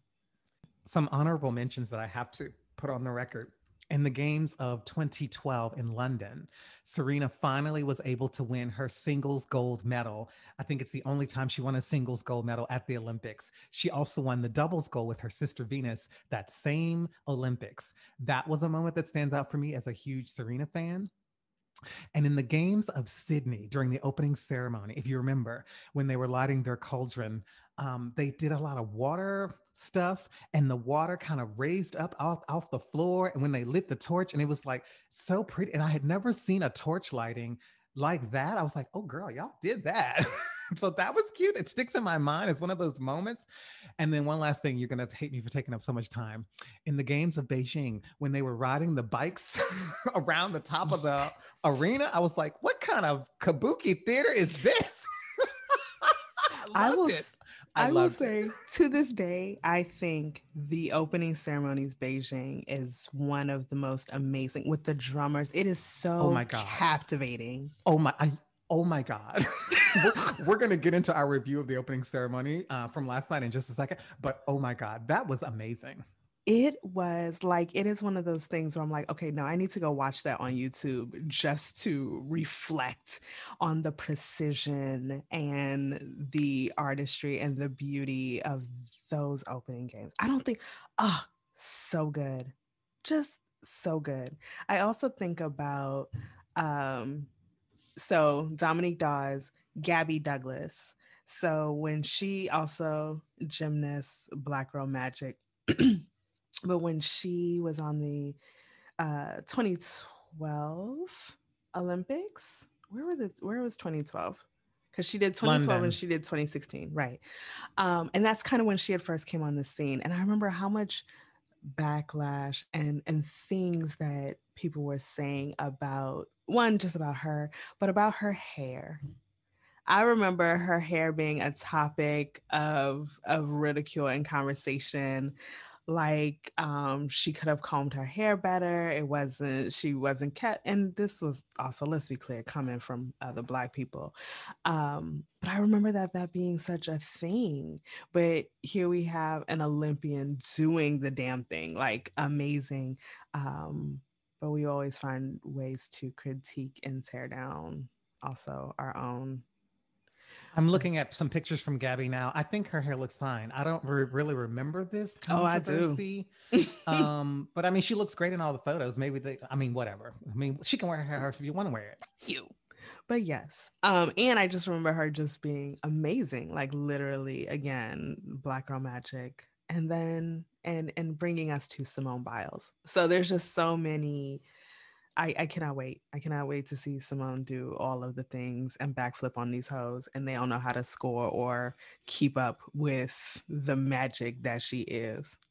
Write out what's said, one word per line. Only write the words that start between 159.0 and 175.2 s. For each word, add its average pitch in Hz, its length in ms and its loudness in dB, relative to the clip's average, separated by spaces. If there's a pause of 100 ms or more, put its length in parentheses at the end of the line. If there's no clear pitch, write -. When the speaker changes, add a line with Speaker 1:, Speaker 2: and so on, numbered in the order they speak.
Speaker 1:
I'm 160 120 8
looking 175 280 4
at 143 160 -2
some 147 160 0
pictures 160 320 -2
from 139 160 -2
Gabby 127 300 0
now. 127 260 0
I 151 100 0
think 208 260 -2
her 156 120 0
hair 139 140 0
looks - 220 -6
fine. 117 360 -4
I 139 120 -2
don't 165 180 0
re-, 139 220 4
really 143 280 0
remember 131 520 -2
this 208 320 -6 (120)
Speaker 2:
Oh, 175 140 4
I 175 160 4
do. 147 120 -2 (240)
Speaker 1:
controversy. 196 320 -4 (240)
Speaker 2:
<laughs> 302 180 6 (180)
Speaker 1:
Um, 147 640 2
but 170 120 0
I 180 60 6
mean, 190 100 4
she 220 140 2
looks 202 200 0
great 175 160 2
in 175 80 -2
all 151 140 0
the 123 60 -4
photos. 131 380 -2
Maybe 135 220 0
they, 131 180 -8 (120)
I 131 60 -2
mean, 131 180 2
whatever. 110 400 -4 (180)
I - 40 -8
mean, 139 280 0
she - 140 2
can 180 100 0
wear 165 100 0
her 151 60 -2
hair 139 260 -2
if 135 120 -8
you 143 100 -6
wanna 185 200 -2
wear 107 180 -6
it. - 400 -18
Speaker 2:
You. - 180 -6 (600)
But 240 160 2
yes. 151 460 -6 (140)
Um, 180 340 6
and 233 220 6
I 190 80 6
just 180 200 -2
remember 165 260 2
her 156 160 2
just 151 320 -2